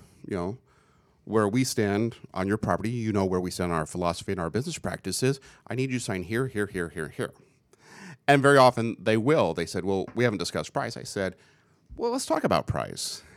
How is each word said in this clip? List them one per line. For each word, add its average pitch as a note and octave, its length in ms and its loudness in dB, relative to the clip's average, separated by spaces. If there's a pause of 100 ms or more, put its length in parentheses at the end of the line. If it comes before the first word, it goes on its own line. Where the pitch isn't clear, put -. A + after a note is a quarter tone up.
(260)
you - 100 -6
know, F#2 220 -6 (680)
where G#2+ 220 2
we A#2+ 160 2
stand A2+ 520 0 (180)
on F#2 140 -2
your G#2 100 2
property. F#2+ 320 0
You A#2 220 -2
know G2 140 2
where F2+ 160 2
we F2+ 100 -4
stand F2 200 -2
on E2+ 60 0
our D#2 80 0
philosophy F2 460 -4
and F#2+ 100 -2
our E2 80 -2
business C#3+ 280 -4
practices. - 600 -2 (280)
I A2 80 -8
need C3 160 -2
you B2+ 80 -2
to - 40 -6
sign F#2 200 -4
here, A2+ 240 -2
here, G#2 180 -2
here, E2+ 240 -4
here, D#2 200 -6
here." - 240 -6 (920)
And C#3+ 160 6
very C#3 160 8
often A#2+ 420 6
they A2 180 2
will. A2+ 360 4
They E2+ 120 -2
said, E2+ 180 -4
"Well, F#2+ 220 0 (100)
we A#2 80 4
haven't G#2+ 160 2
discussed - 320 -4
price." A#2+ 240 -6
I A#2+ 80 -12
said, F#2+ 320 -4 (600)
"Well, A#3 160 -4
let's B3+ 140 -4
talk D#4 200 -2
about G2 220 0
price." - 540 -6 (160)